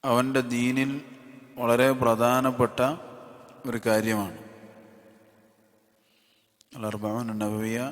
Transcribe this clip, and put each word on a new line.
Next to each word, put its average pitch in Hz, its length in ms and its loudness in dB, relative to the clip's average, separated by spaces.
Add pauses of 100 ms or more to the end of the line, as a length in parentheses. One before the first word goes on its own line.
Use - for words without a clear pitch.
അവൻ്റെ 131 380 2 (120)
ദീനിൽ 127 360 0 (680)
വളരെ 120 280 4 (140)
പ്രധാനപ്പെട്ട 123 800 2 (880)
ഒരു 117 180 -4
കാര്യമാണ്. 107 520 0 (2500)
അൽ 113 140 -8
അർബഊൻ 110 380 -4 (140)
നബവിയ 110 360 -4 (140)